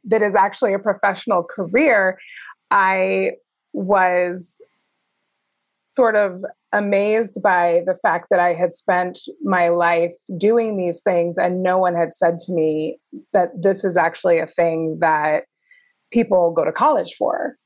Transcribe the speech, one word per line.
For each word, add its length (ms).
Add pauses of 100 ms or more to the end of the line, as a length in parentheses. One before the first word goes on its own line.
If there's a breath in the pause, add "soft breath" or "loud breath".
that 180
is 120
actually 380
a 60
professional 680
career, 760 (520 loud breath)
I 600 (400)
was 840 (1300)
sort 320
of 260 (300)
amazed 720
by 440
the 160
fact 280
that 100
I 120
had 220
spent 440 (240)
my 260
life 440 (240)
doing 400
these 240
things 380
and 240
no 160
one 160
had 200
said 260
to 120
me 460 (340)
that 180 (100)
this 240
is 120
actually 420
a 80
thing 540
that 440 (680 soft breath)
people 400
go 120
to 80
college 460
for, 480